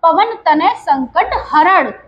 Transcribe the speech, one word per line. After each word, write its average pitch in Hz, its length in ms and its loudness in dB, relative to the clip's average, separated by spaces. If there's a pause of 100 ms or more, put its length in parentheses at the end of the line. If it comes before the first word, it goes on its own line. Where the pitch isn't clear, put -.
पवन 359 380 2
तनय 320 340 0
संकट 269 580 -2 (100)
हरण 320 480 2 (160)